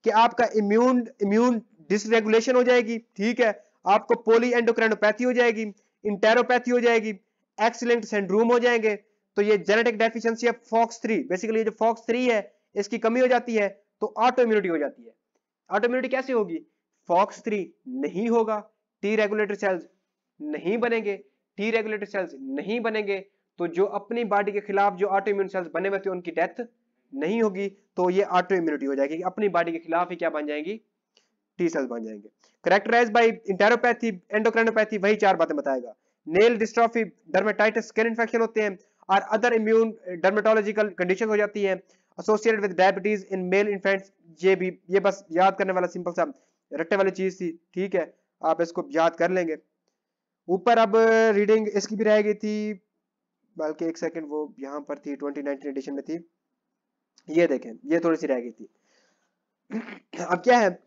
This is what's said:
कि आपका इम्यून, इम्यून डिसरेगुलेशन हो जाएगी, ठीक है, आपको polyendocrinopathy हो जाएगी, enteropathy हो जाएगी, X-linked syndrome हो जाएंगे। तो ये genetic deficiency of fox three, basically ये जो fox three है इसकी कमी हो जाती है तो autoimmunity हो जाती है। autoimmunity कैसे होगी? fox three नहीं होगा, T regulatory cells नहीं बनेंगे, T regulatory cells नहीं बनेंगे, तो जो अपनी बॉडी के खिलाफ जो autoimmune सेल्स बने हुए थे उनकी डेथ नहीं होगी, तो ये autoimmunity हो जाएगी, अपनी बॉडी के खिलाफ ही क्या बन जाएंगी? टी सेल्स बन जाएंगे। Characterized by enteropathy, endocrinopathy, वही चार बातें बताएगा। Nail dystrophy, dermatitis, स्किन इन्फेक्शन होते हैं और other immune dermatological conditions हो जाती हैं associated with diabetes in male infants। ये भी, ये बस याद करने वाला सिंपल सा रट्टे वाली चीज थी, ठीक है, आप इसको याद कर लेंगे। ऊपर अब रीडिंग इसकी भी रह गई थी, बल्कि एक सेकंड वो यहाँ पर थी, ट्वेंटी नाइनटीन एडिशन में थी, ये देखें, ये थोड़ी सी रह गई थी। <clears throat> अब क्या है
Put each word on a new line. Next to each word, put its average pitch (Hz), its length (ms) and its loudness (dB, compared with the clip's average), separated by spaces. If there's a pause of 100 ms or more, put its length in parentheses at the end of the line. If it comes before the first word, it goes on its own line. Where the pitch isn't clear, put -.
कि 226 140 2
आपका 233 380 4
इम्यून, 226 500 4 (160)
इम्यून 220 380 2 (300)
डिसरेगुलेशन 220 640 2
हो 247 80 4
जाएगी, 240 320 2 (200)
ठीक 226 240 -2
है, 226 100 4 (360)
आपको 214 280 2 (120)
polyendocrinopathy 233 1000 2
हो 254 60 0
जाएगी, 233 320 2 (400)
enteropathy 233 680 2
हो 247 80 2
जाएगी, 226 320 2 (460)
X-linked 233 500 0
syndrome 214 440 2
हो 240 60 4
जाएंगे। 226 360 2 (420)
तो 202 60 2
ये 208 180 4
genetic 220 400 2
deficiency 226 500 -2
of 233 60 -4 (140)
fox 226 320 0
three, 214 240 0
basically 214 300 -4
ये 226 80 0
जो 214 180 -4
fox 226 240 0
three 247 240 0
है 214 100 2 (360)
इसकी 202 220 -4
कमी 233 220 0
हो 254 60 4
जाती 240 280 0
है 202 140 2 (340)
तो 214 180 -6
autoimmunity 226 500 2
हो 165 80 0
जाती 135 260 -6
है। 113 80 -20 (580)
autoimmunity 240 400 0
कैसे 262 220 -4
होगी? 175 320 -2 (440)
fox 185 400 0
three 208 160 -4 (360)
नहीं 226 300 -4
होगा, 220 320 0 (400)
T 214 160 0
regulatory 208 420 -2
cells 190 260 -2 (540)
नहीं 156 380 -4
बनेंगे, 220 440 -2 (360)
T 214 140 -2
regulatory 214 400 -4
cells 180 220 -6 (220)
नहीं 202 240 -4
बनेंगे, 208 440 -4 (340)
तो 175 100 -4
जो 175 160 0 (100)
अपनी 233 320 -6
बॉडी 202 260 -2
के 202 100 -4
खिलाफ 202 340 0
जो 196 140 -2
autoimmune 196 420 -2
सेल्स 180 220 -6
बने 180 140 -2
हुए 196 100 -2
थे 196 120 -6
उनकी 175 220 -8
डेथ 233 340 -4 (460)
नहीं 165 300 -2
होगी, 196 260 -2 (280)
तो 180 140 2
ये 196 220 2
autoimmunity 170 560 0
हो 139 60 -2
जाएगी, 143 280 -2
अपनी 190 280 -2
बॉडी 170 220 -2
के 165 60 -8
खिलाफ 165 320 -4
ही 175 60 -8
क्या 165 140 -2
बन 151 160 -6
जाएंगी? 156 340 -8 (800)
टी 175 100 0
सेल्स 143 200 -4
बन 117 160 -10
जाएंगे। 107 240 -14 (360)
Characterized 214 500 2
by 233 100 6 (260)
enteropathy, 233 600 2 (220)
endocrinopathy, 220 680 0
वही 208 140 4
चार 196 200 4
बातें 160 200 0
बताएगा। 131 380 -4 (320)
Nail 208 320 4
dystrophy, 226 460 0 (300)
dermatitis, 214 500 0
स्किन 220 220 0
इन्फेक्शन 226 340 -2
होते 226 220 -2
हैं 196 160 -4 (300)
और 190 260 2
other 233 200 2
immune 226 380 2 (280)
dermatological 208 760 2
conditions 190 340 -2
हो 208 80 0
जाती 208 260 -2
हैं 190 180 -2 (380)
associated 214 460 0
with 180 140 -4
diabetes 196 500 2
in 190 240 -6
male 208 220 2
infants। 190 360 -2 (300)
ये 190 160 4
भी, 185 120 -4 (220)
ये 196 100 2
बस 185 320 -2
याद 190 260 2
करने 190 140 -2
वाला 180 160 0
सिंपल 175 240 -8
सा 160 200 -2 (400)
रट्टे 165 240 -4
वाली 196 160 2
चीज 185 280 -6
थी, 175 100 -4 (240)
ठीक 190 200 -4
है, 165 180 -2 (300)
आप 160 200 0
इसको 170 300 -4
याद 165 240 2
कर 170 140 0
लेंगे। 175 260 -2 (920)
ऊपर 185 300 2
अब 220 180 4 (380)
रीडिंग 214 360 2
इसकी 202 260 -4
भी 214 80 2
रह 214 180 6
गई 214 140 0
थी, 214 360 -4 (840)
बल्कि 156 300 -4
एक 165 120 -6
सेकंड 160 300 -8
वो 151 320 -8
यहाँ 139 280 -10
पर 143 100 -8
थी, 143 180 -10
ट्वेंटी 143 260 -8
नाइनटीन 139 280 -6
एडिशन 139 240 -8
में 139 80 -8
थी, 170 220 -10 (1040)
ये 165 180 4
देखें, 120 240 -2 (160)
ये 160 140 2
थोड़ी 165 160 2
सी 156 100 -6
रह 131 140 0
गई 120 100 -10
थी। 110 180 -20 (1000)
<clears throat> - 500 -12
अब 180 180 -2
क्या 247 200 4
है 202 120 4 (160)